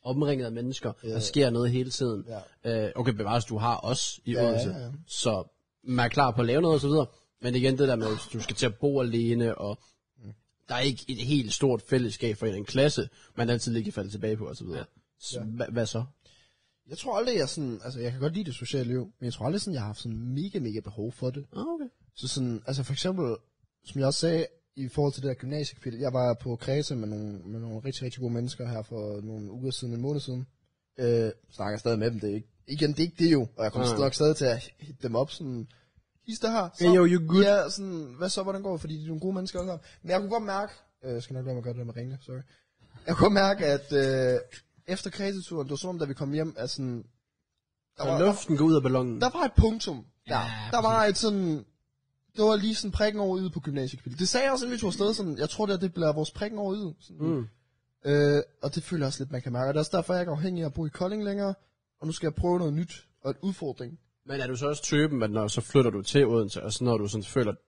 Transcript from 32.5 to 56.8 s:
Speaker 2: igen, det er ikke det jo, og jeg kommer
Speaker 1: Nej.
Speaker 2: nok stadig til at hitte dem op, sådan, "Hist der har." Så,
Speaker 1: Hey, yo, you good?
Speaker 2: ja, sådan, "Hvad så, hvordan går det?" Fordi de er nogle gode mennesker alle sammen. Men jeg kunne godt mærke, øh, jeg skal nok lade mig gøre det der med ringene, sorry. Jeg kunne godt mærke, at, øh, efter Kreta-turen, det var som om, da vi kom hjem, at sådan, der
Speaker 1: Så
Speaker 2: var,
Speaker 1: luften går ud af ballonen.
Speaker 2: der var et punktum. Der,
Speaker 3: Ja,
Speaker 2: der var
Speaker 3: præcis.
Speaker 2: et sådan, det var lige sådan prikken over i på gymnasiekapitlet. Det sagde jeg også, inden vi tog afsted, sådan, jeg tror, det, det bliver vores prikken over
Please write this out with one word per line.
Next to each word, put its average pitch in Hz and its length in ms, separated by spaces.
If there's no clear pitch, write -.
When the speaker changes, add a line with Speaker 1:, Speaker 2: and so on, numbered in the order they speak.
Speaker 2:
igen, 151 260
det 143 60
er 156 40
ikke 170 220
det 170 80
jo, 131 240
og 113 80
jeg 104 80
kommer 127 160
Speaker 1:
Nej. 113 100
Speaker 2:
nok 139 160
stadig 151 220
til 143 80
at 120 340
hitte 151 240
dem 135 120
op, 127 160
sådan, 127 380
"Hist 220 160
der 226 80
har." 202 280
Så, 175 100
Speaker 1:
Hey, 180 80
yo, 180 100
you 170 260
good? 190 120
Speaker 2:
ja, 202 240
sådan, 165 500
"Hvad 180 100
så, 196 140
hvordan 196 200
går 196 100
det?" 160 80
Fordi 156 180
de 151 40
er 156 40
nogle 160 140
gode 190 140
mennesker 185 240
alle 180 100
sammen. 170 160
Men 170 80
jeg 185 100
kunne 202 100
godt 226 140
mærke, 202 280
øh, 131 80
jeg 117 100
skal 131 120
nok 131 100
lade 131 100
mig 120 100
gøre 120 80
det 120 60
der 120 60
med 117 120
ringene, 131 260
sorry. 127 180
Jeg - 100
kunne - 80
godt 214 80
mærke, 196 340
at, 143 260
øh, 131 480
efter 185 240
Kreta-turen, 190 560
det 139 40
var 143 60
som 180 140
om, 180 80
da 165 60
vi 139 100
kom 139 180
hjem, 160 260
at 120 120
sådan, 123 340
der 143 80
Speaker 1:
Så 135 60
Speaker 2:
var, 165 160
Speaker 1:
luften 196 300
går 143 80
ud 160 120
af 139 60
ballonen. 127 380
Speaker 2:
der 247 100
var 339 140
et 247 120
punktum. 208 480
Der, 151 100
Speaker 3:
Ja, - 80
Speaker 2:
der 233 120
var 220 180
Speaker 3:
præcis. 214 100
Speaker 2:
et - 80
sådan, 185 460
det 214 80
var 214 120
lige 214 180
sådan 208 180
prikken 214 280
over 190 260
i - 40
på 165 100
gymnasiekapitlet. 135 600
Det 180 80
sagde 254 160
jeg 269 80
også, 262 120
inden 247 120
vi 220 40
tog 220 80
afsted, 202 260
sådan, 180 240
jeg 170 120
tror, 214 160
det, 196 140
det 185 140
bliver 160 180
vores 156 180
prikken 214 280
over 196 160